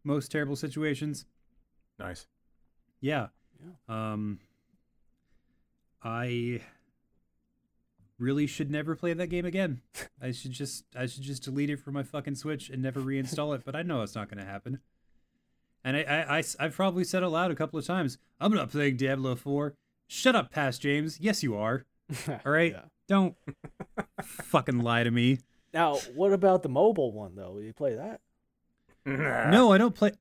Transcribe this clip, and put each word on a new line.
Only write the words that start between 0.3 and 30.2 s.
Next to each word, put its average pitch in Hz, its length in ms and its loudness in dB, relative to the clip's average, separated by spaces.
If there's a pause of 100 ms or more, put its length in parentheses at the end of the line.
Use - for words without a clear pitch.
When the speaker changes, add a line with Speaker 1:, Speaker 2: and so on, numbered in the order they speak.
Speaker 1:
terrible 143 240 -2
situations. 151 720 -4 (760)
Speaker 2:
Nice. 92 280 -10 (720)
Speaker 1:
Yeah. 139 260 -2 (340)
Speaker 3:
Yeah. 113 520 -8
Speaker 1:
Um, 107 260 -6 (1600)
I 120 580 -4 (1600)
really 139 280 0
should 143 240 -4
never 151 240 -2
play 170 180 -2
that 170 140 -4
game 175 180 -4
again. 175 360 -2 (400)
I 127 100 -6
should 127 200 -8
just, 131 340 -10 (100)
I 127 100 -6
should 131 180 -10
just 135 200 -8
delete 143 260 -2
it 143 100 -4
from 139 160 -10
my 143 80 -4
fucking 139 320 -6
Switch 151 340 -8
and 131 120 -6
never 131 200 -2
reinstall 135 540 -2
it, 120 100 -8
but 135 100 -8
I 156 60 -4
know 165 200 -2
it's 101 140 -6
not 107 140 -6
gonna 101 160 -12
happen. 101 340 -8 (1040)
And 135 140 0
I, 156 40 0
I, 147 180 0 (160)
I 160 40 2
s-, - 200 -4
I've 151 160 -2
probably 185 280 0
said 180 200 0
out 180 80 0
loud 170 200 0
a 156 40 -2
couple 156 220 -4
of 147 80 -4
times, 170 320 -2 (220)
"I'm 202 140 4
not 143 180 0
playing 143 260 2
Diablo 131 380 0
four." 143 400 -2 (320)
Shut - 280 2
up, 156 160 0
Past 135 300 -2
James. 147 380 0
Yes, 202 240 0
you 117 140 0
are. 117 280 -2 (240)
Speaker 3:
<laughs> - 180 -6
Speaker 1:
All 139 240 -4
right? 160 220 4
Speaker 3:
Yeah. - 80 -14 (260)
Speaker 1:
Don't 190 280 4 (460)
<laughs> - 420 -10
fucking - 560 0
lie 117 240 2
to 117 80 2
me. 120 280 4 (340)
Speaker 3:
Now, 160 220 4 (200)
what 190 160 4
about 185 320 6
the 156 60 -2
mobile 156 420 4
one, 101 240 -10
though? 95 180 -12
Will 104 100 -10
you 110 100 -12
play 135 220 -2
that? 170 260 -10 (840)
Speaker 2:
Nah. 135 460 2
Speaker 1:
No, 226 220 10
I 190 40 10
don't 220 160 6
play, 208 280 4